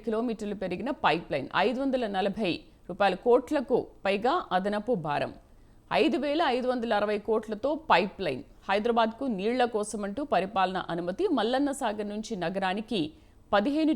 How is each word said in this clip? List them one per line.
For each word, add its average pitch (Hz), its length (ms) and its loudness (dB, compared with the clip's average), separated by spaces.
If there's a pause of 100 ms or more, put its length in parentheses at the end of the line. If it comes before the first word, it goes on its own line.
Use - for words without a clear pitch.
కిలోమీటర్లు 220 560 -2
పెరిగిన 190 280 -4 (140)
పైప్ 160 300 2
లైన్, 135 120 -2 (200)
ఐదు 247 160 0
వందల 254 240 0 (100)
నలభై 196 340 0 (380)
రూపాయల 190 280 2 (100)
కోట్లకు 247 520 4 (280)
పైగా 202 280 2 (220)
అదనపు 208 380 0 (120)
భారం. 139 260 -2 (680)
ఐదు 247 240 4
వేల 294 180 0 (140)
ఐదు 254 160 -2
వందల 240 280 -2
అరవై 208 160 0 (120)
కోట్లతో 220 420 -2 (220)
పైప్ 190 340 4
లైన్. 131 160 -4 (280)
హైదరాబాద్కు 226 560 0 (120)
నీళ్ల 240 280 2 (100)
కోసమంటూ 208 480 -4 (100)
పరిపాలన 190 460 0 (140)
అనుమతి. 175 320 -4 (120)
మల్లన్న 262 440 0
సాగర్ 208 320 -4
నుంచి 214 300 -6
నగరానికి 190 560 -2 (540)
పదిహేను 294 420 4